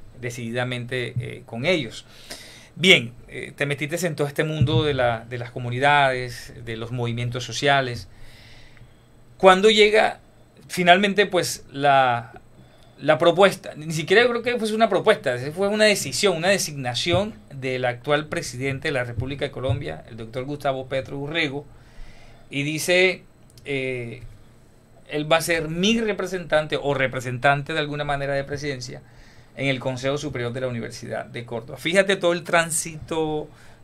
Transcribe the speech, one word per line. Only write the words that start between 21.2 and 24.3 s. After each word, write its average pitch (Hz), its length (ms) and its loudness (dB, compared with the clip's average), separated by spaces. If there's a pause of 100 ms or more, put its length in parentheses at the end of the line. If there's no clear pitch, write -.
y 139 140 -4
dice, 180 600 2 (420)
eh, 127 560 -6 (880)